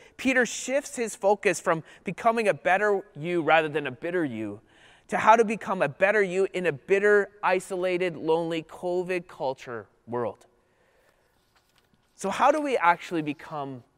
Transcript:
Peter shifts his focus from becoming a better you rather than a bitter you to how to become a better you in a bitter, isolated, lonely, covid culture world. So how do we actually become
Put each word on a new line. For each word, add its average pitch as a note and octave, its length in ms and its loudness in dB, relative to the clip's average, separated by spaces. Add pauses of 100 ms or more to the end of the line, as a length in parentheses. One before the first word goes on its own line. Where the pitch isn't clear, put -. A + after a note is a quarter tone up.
(160)
Peter B3+ 300 2
shifts - 500 -6
his A#3 180 -4
focus G3 460 2
from E3 240 0 (180)
becoming A3+ 460 0
a F3 60 4
better G3 500 2 (100)
you E3+ 280 -4
rather D#3 260 4
than D3 180 -4
a C3 60 -6
bitter E3+ 320 -4
you A2 360 -6 (480)
to - 100 -2
how A3 180 8
to A#3 80 6
become G3+ 380 -4
a C#3+ 60 2
better G3+ 340 2
you F#3+ 320 0
in F3+ 120 -2
a D#3+ 60 0
bitter, G3 580 2 (120)
isolated, F3+ 720 -2
lonely, E3 460 -2
covid F3+ 680 -6
culture C3 580 -8 (200)
world. A2+ 400 -6 (1700)
So G3 140 -6
how A#3+ 200 2
do D4+ 100 2
we C#4+ 180 -2
actually E3+ 440 0
become C#3 600 -10 (140)